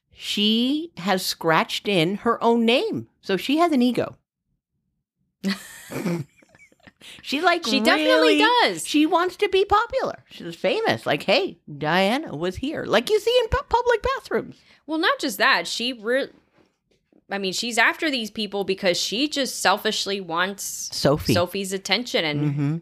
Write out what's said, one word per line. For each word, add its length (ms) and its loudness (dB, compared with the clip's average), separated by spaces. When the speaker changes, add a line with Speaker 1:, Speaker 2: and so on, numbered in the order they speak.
Speaker 1:
she 840 -2
has 260 -2
scratched 640 -2
in 280 2
her 280 -2
own 220 4
name. 420 0
So 160 -2
she 180 -2
has 160 4
an 80 4
ego. 380 0
<laughs> 840 -6
She, 220 -4
like, 240 2
Speaker 2:
She 140 2
definitely 580 4
Speaker 1:
really, 0 -
Speaker 2:
does. 480 4
Speaker 1:
she 180 4
wants 320 0
to 140 0
be 160 4
popular. 640 -2
She's 260 -12
famous. 480 0
Like, 180 0
"Hey, 360 0
Diana 560 0
was 220 -4
here." 280 -6
Like 260 0
you 100 4
see 220 2
in 60 -4
pu-, 200 -2
public 340 2
bathrooms. 540 -4
Speaker 2:
Well, 120 -4
not 200 2
just 180 -4
that. 300 2
She 260 -6
re-, 380 -2
I 80 -6
mean, 160 -4
she's 240 -4
after 320 2
these 200 -2
people 340 -6
because 340 0
she 300 -2
just 320 -4
selfishly 600 0
wants 720 -6
Speaker 1:
Sophie. 420 2
Speaker 2:
Sophie's 380 -2
attention 520 -2
and, 160 0
Speaker 1:
Mm-hmm. 420 0